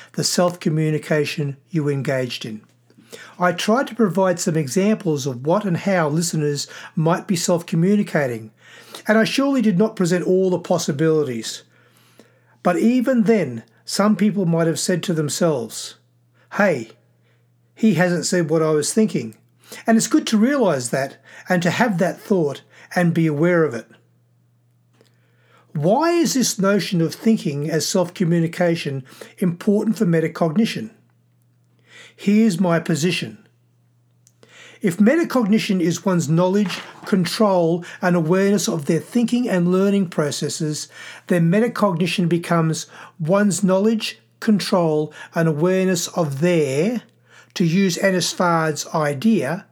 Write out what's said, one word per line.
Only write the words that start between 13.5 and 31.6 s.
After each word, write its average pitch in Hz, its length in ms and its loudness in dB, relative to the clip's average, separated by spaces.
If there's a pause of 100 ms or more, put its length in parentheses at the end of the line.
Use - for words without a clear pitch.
some 208 320 0
people 196 300 0
might 165 220 2
have 165 120 -2
said 180 240 -2
to 175 100 -2
themselves, 151 840 -4 (580)
"Hey, 170 380 0 (840)
he 220 220 2
hasn't 175 320 0
said 175 220 0
what 160 120 2
I 156 80 2
was 151 240 0
thinking." 151 420 -2 (520)
And 226 100 4
it's - 100 0
good 311 200 0
to 226 100 2
realise 202 520 2
that 135 280 -4 (300)
and 180 160 0
to 175 80 2
have 214 260 0
that 175 240 -2
thought 170 400 -2 (320)
and 175 200 2
be 165 120 2
aware 160 380 2
of 139 100 0
it. 113 140 -10 (1900)
Why 220 380 2
is 330 220 2
this 240 260 0
notion 190 400 0
of 160 160 0
thinking 160 560 -2
as - 160 -2
self-communication 170 1160 0 (340)
important 202 600 0
for 214 80 0
metacognition? 165 840 0 (1200)